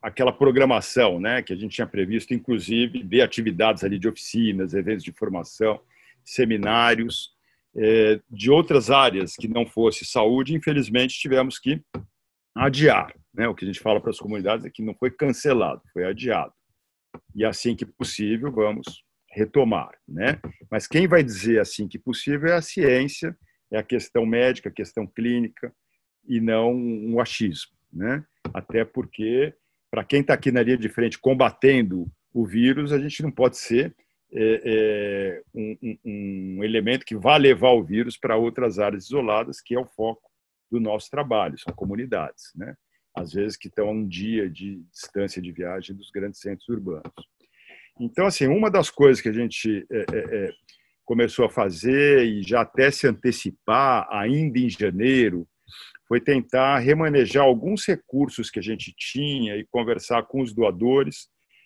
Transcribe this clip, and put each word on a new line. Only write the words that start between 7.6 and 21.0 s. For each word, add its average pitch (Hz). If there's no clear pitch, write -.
é, 110
de 110
outras 147
áreas 110
que -
não 113
fosse 110
saúde, 127
infelizmente 131
tivemos 131
que 151
adiar, 127
né? 117
O 101
que -
a 98
gente 95
fala 107
pras -
comunidades 104
é 80
que -
não 107
foi 127
cancelado, 123
foi 90
adiado. 101
E 107
assim 113
que 113
possível, 113
vamos 107
retomar, 107
né? 117
Mas -
quem 170